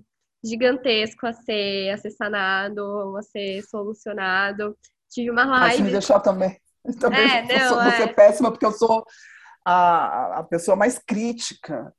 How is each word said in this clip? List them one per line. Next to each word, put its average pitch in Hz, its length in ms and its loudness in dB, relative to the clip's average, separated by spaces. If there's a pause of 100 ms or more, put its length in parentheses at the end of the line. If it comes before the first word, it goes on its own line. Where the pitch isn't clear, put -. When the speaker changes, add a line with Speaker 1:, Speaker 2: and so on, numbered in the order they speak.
(440)
Speaker 1:
gigantesco 233 840 -2
a 233 60 -4
ser, 202 580 -4
a 208 80 -6
ser 208 120 -12
sanado, 202 1080 -4
a 208 60 -10
ser 196 400 -10
solucionado. 202 1120 -6 (340)
Tive 240 200 -4
uma 240 120 2
Speaker 2:
Ah, 254 280 4
se 247 60 2
me 208 60 2
Speaker 1:
live 196 100 0
Speaker 2:
deixar 196 260 2
também. 190 400 0 (260)
Eu 254 140 -8
também 247 220 2
Speaker 1:
É, 262 240 2
Speaker 2:
eu 254 240 2
sou, 240 80 2
Speaker 1:
não, 240 80 2
Speaker 2:
vou 240 80 4
ser 233 160 0
Speaker 1:
é. 226 40 -6
Speaker 2:
péssima, 214 380 6
porque - 160 -4
eu 214 60 2
sou... 226 320 2 (600)
a, 170 720 2
a 165 60 -8
pessoa 170 320 0
mais 214 220 0
crítica, 220 1000 -8